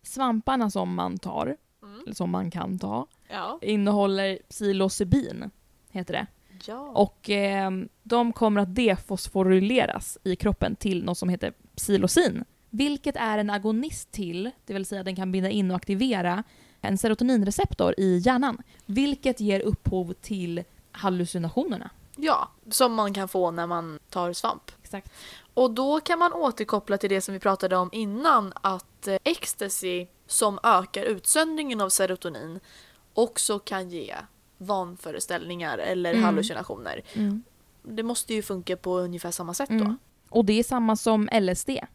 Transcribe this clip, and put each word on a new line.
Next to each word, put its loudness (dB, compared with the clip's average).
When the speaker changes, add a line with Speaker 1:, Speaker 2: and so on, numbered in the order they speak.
Speaker 1:
Svamparna 0
som -2
man -2
tar, -4
Speaker 2:
Mm. -20
Speaker 1:
eller -12
som -4
man -2
kan -6
ta, -6
Speaker 2:
Ja. -8
Speaker 1:
innehåller 2
psilocybin, 0
heter -6
det. -2
Speaker 2:
Ja. -12
Speaker 1:
Och, 0
ehm, 0
de 2
kommer 4
att -2
defosforyleras 2
i 0
kroppen 0
till 0
något -2
som -2
heter -2
psilocin, 2
vilket -2
är -2
en 0
agonist -2
till, -6
det -10
vill -4
säga -8
den -4
kan -2
binda 0
in 0
och 0
aktivera 0
en 0
serotoninreceptor 2
i 4
hjärnan, 2
vilket 0
ger 2
upphov -2
till -6
hallucinationerna. -2
Speaker 2:
Ja, 0
som 4
man 0
kan -4
få 0
när -4
man -6
tar -2
svamp. -4
Speaker 1:
Exakt. -14
Speaker 2:
Och 4
då 2
kan 0
man 4
återkoppla 0
till -2
det 2
som -6
vi -8
pratade 2
om 0
innan, 0
att, -4
eh, 0
ecstasy -4
som 0
ökar 4
utsöndringen 0
av 0
serotonin -2
också 0
kan -8
ge -10
vanföreställningar -6
eller 0
Speaker 1:
Mm. 4
Speaker 2:
hallucinationer. -2
Speaker 1:
Mm. -2
Speaker 2:
Det -8
måste -4
ju -2
funka -6
på -2
ungefär -4
samma -8
sätt -4
då. 0
Speaker 1:
Mm. 0
Och 4
det 4
är 4
samma 2
som 2
L 4
S -2
D. -4